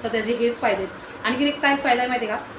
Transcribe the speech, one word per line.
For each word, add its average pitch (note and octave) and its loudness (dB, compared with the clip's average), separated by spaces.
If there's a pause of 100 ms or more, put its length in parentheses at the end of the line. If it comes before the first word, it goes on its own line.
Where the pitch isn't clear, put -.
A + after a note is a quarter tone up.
तर A#3 -4
त्याचे A3 0
हेच A#3 2
फायदे G3 2
आहेत. - -10
आणखीन B3+ 2
एक C#4+ -2
काय C#4 4
फायदा B3 2
आहे B3 0
माहिती A#3+ -2
आहे G#3+ -2
का? - -8 (120)